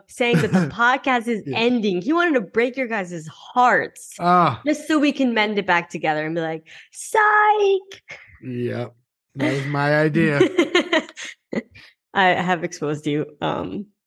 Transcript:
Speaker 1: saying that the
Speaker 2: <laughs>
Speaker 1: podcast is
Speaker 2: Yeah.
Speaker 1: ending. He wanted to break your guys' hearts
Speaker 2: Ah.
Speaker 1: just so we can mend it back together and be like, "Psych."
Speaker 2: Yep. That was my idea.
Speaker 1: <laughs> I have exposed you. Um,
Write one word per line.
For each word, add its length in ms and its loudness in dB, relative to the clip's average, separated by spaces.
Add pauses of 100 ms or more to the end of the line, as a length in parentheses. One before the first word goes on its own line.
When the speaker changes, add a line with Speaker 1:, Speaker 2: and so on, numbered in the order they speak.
Speaker 1:
saying 300 0
that 160 0
the 140 2
Speaker 2:
<laughs> 60 -10
Speaker 1:
podcast 540 0
is 180 -2
Speaker 2:
Yeah. 120 -6
Speaker 1:
ending. 440 0
He 120 -2
wanted 220 2
to 60 2
break 360 -2
your 100 -4
guys' 400 -8
hearts 920 0
Speaker 2:
Ah. 460 4
Speaker 1:
just 220 -2
so 120 2
we 120 4
can 220 0
mend 260 0
it 60 -4
back 240 0
together 360 -2
and 80 -4
be 80 -2
like, 240 -6 (260)
"Psych." 1300 0 (220)
Speaker 2:
Yep. 540 -6 (400)
That 180 -2
was 140 -2
my 300 2
idea. 440 2
Speaker 1:
<laughs> 640 0 (1080)
I 140 2
have 360 0
exposed 440 -6
you. 180 -2 (160)
Um, 460 -6 (200)